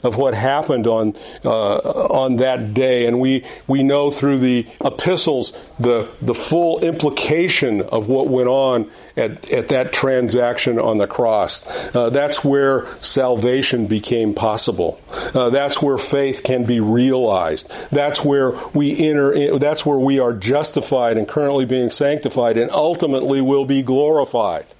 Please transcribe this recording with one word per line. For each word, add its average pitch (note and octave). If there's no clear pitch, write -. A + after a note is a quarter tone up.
of A2+
what C3
happened C3
on, A2
uh, A2
on -
that B2
day. B2+
And A#2
we, C3
we C#3
know C#3+
through C#3
the B2
epistles D3
the, A#2
the A#2+
full E3
implication D3+
of G#2
what C3
went B2+
on B2+
at, A2+
at A#2+
that B2+
transaction A#2+
on A2+
the G2+
cross. A2
Uh, A#2
that's C#3+
where C#3
salvation B2
became A2
possible. G2+
Uh, -
that's C#3
where C#3
faith C#3
can B2+
be A#2
realized. A2
That's D3
where C#3
we C#3+
enter D3
in, C#3+
that's D3
where D3
we C3+
are A#2+
justified A#2+
and G#2
currently C#3
being B2
sanctified C3
and A#2
ultimately D3+
will C3+
be C3+
glorified. B2+